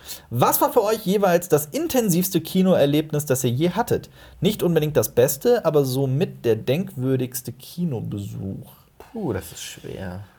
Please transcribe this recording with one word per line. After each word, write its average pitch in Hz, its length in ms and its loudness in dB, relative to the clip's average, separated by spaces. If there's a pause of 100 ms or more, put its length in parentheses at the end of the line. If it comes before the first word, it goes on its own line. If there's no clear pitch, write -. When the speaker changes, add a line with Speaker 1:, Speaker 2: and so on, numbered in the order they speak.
(300)
Speaker 1:
Was 135 300 2
war 294 140 2
für 233 100 4
euch 220 220 -2
jeweils 180 420 2
das 151 200 2
intensivste 214 720 0
Kinoerlebnis, 151 840 2
das 127 180 0
ihr 120 60 0
je 147 180 0
hattet? 185 400 -2 (320)
Nicht 202 220 0
unbedingt 151 340 2
das 113 120 2
beste, 208 540 2
aber 147 220 2
somit 135 580 -2
der 113 140 2
denkwürdigste 127 960 -4
Kinobesuch. 110 1200 -8 (400)
Speaker 2:
Puh, 196 180 -6
das 92 220 -8
ist - 80 -16
schwer. - 600 -12 (180)